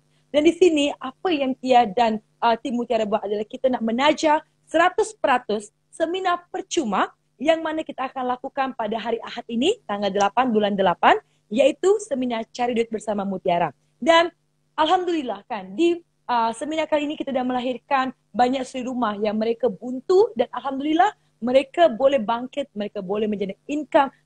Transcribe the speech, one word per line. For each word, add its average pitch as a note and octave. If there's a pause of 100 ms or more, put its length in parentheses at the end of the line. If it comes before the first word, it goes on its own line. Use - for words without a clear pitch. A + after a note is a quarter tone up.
(300)
Dan D4+
di E4+
sini D4+
apa -
yang C4+
Tia A#3+
dan, A3 (160)
uh, A#3
tim A#3+
Mutiara A#3
buat G#3
adalah G#3
kita -
nak B3+
menaja D4 (240)
seratus F4+
peratus B3 (160)
seminar F4
percuma D4 (280)
yang D#4+
mana D#4
kita C4
akan B3+
lakukan C4
pada A3
hari A#3
Ahad A3
ini, C4
tanggal G3+
delapan G3+
bulan G#3+
delapan, F#3+ (320)
iaitu D4
seminar B3
Cari B3
Duit A3+
Bersama G#3
Mutiara. F3+ (320)
Dan E4 (460)
Alhamdulillah D#4
kan, F#3+
di, E4+ (240)
uh, A#3
seminar D4+
kali D4
ini D4
kita -
dah B3+
melahirkan B3+ (240)
banyak B3+
seri B3+
rumah A#3+
yang G#3
mereka A3+
buntu B3+
dan -
Alhamdulillah C#4+ (240)
mereka C4+
boleh C4+
bangkit, A#3+
mereka G#3
boleh G#3+
menjadi G3 (160)
income, D4 (160)